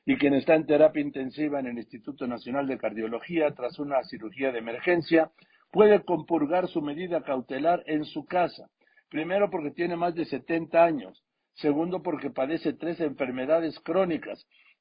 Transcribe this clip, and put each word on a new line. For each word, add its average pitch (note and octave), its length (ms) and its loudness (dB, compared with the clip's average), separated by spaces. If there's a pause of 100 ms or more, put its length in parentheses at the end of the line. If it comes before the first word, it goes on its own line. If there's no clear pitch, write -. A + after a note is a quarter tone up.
y C3+ 100 2
quien C#3 160 4
está C#3 220 4
en D#3+ 100 2
terapia D3+ 380 6
intensiva C#3+ 580 -4
en C3 60 -6
el A#2+ 100 -6
Instituto B2 500 -10
Nacional B2 400 -4
de C3 120 -4
Cardiología A#2 760 -2
tras A#2+ 240 -8
una C#3+ 260 -2
cirugía A#2 480 -6
de A#2+ 80 -4
emergencia, D#3+ 720 0 (400)
puede G#3 320 6
compurgar E3 640 0
su E3+ 120 -2
medida D#3 440 -4
cautelar C#3+ 600 0
en D3+ 220 -2
su D3+ 180 -10
casa. - 460 -2 (400)
Primero, F3+ 400 0
porque D#3 200 -4
tiene E3+ 260 -4
más E3+ 180 -2
de E3 100 -4
setenta E3 580 0
años. C#3 400 0 (320)
Segundo, E3 480 0
porque C#3+ 280 -4
padece D3 420 -2
tres E3 280 -6
enfermedades C#3 800 -2
crónicas. E3 640 -2 (340)